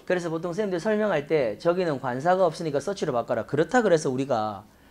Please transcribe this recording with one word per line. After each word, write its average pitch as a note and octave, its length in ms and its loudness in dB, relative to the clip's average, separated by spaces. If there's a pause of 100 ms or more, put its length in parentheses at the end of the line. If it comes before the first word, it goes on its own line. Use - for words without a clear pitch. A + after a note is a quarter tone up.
그래서 F3 260 -2
보통 E3 200 -4
선생님들 F3+ 300 -2
설명할 G#3 460 0
때 B2 320 0
"저기는 E3+ 420 0
관사가 D#3+ 460 2
없으니까 D#3 340 -2
서치로 F#3+ 320 -4
바꿔라." A#2 340 -2
그렇다 E3+ 360 2
그래서 D#3+ 280 4
우리가 A2 540 -2 (260)